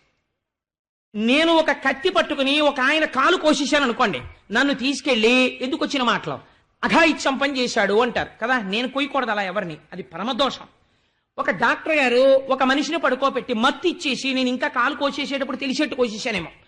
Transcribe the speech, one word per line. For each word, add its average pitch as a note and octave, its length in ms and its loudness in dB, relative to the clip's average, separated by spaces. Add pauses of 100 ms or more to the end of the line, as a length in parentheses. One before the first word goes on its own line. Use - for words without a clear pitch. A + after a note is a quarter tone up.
(1160)
నేను C#4 380 2
ఒక D#4+ 180 4
కత్తి C#4 380 -2
పట్టుకుని D4+ 500 0
ఒక C#4 200 2
ఆయన D4+ 260 2
కాలు D4+ 320 2
కోసేశాను D4 460 2
అనుకోండి, A3 380 0 (300)
నన్ను C4+ 220 2
తీసుకెళ్ళి, B3+ 880 2
"ఎందుకు C#4+ 240 -4
వచ్చిన C4 180 -2
మాటలు, G3 300 -2 (500)
అఘాయిత్యం C#4+ 540 2
పని C#4 200 -2
చేశాడు" A#3 360 0
అంటారు G#3+ 360 0 (120)
కదా. A#3+ 200 0
నేను G#3+ 260 -4
కొయ్యకూడదు C4+ 440 -4
అలా G#3 100 -2
ఎవరిని, F3+ 360 -6 (160)
అది F#3 100 -12
పరమదోషం. A3+ 640 -4 (720)
ఒక - 140 -4
డాక్టర్ C4+ 420 -2
గారు C4+ 600 4
ఒక C4+ 100 0
మనిషిని C#4 360 0
పడుకోబెట్టి B3+ 540 0
మత్తు C4+ 340 0
ఇచ్చేసి, C4+ 460 -2
నేను C4 160 0
ఇంకా B3+ 180 -2
కాలు C4 280 -2
కోసేసేటప్పుడు C#4 640 -4
తెలిసేట్టు C#4 380 -2
కోసేశానేమో, G#3+ 540 -4 (180)